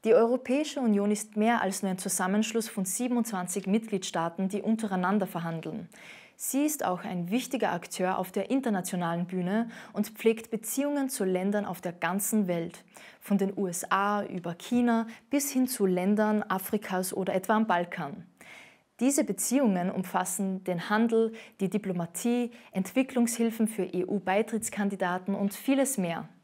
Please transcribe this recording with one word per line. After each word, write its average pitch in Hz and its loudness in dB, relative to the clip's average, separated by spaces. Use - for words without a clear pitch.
Die 220 8
Europäische 247 4
Union 208 4
ist 208 -4
mehr 226 2
als 190 -2
nur 190 0
ein 185 -4
Zusammenschluss 214 0
von 190 -4
siebenundzwanzig 202 -2
Mitgliedstaaten, 190 0
die 202 -2
untereinander 196 0
verhandeln. 165 -6
Sie 277 0
ist 302 -2
auch 180 0
ein 175 -6
wichtiger 214 0
Akteur 185 -2
auf 185 -4
der - -4
internationalen 180 0
Bühne 185 0
und 208 -2
pflegt 226 0
Beziehungen 277 -2
zu 240 -4
Ländern 190 0
auf 185 -6
der 175 -6
ganzen 190 0
Welt, 170 -4
von 202 2
den 196 0
U 196 0
S 175 -4
A 202 2
über 170 -6
China 233 2
bis 285 0
hin 254 2
zu 208 0
Ländern 208 2
Afrikas 185 -2
oder 185 -2
etwa 190 2
am 220 4
Balkan. 175 -2
Diese 277 4
Beziehungen 202 2
umfassen 185 -2
den 175 -4
Handel, 226 4
die 190 0
Diplomatie, 214 -2
Entwicklungshilfen 233 0
für 214 -2
E-U-Beitrittskandidaten 196 0
und 202 -2
vieles 269 2
mehr. 165 -4